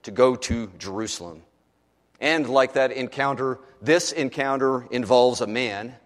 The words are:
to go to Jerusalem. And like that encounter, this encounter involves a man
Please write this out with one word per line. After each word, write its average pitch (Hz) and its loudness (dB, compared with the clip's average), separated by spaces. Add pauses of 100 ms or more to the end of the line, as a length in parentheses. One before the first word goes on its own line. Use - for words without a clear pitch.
to 113 -14
go 123 4
to 117 -6
Jerusalem. 95 -10 (760)
And 151 0
like 131 2
that 131 2
encounter, 131 -4 (220)
this 151 2
encounter 135 -2
involves 123 4
a 110 -2
man 113 -6 (120)